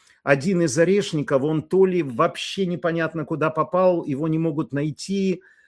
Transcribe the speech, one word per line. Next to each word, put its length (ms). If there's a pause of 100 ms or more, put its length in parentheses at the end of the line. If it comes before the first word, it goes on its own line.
(240)
один 380
из 160
Орешников, 680
он 180
то 240
ли 160
вообще 640
непонятно 600
куда 240
попал, 560
его 220
не 120
могут 340
найти. 680 (260)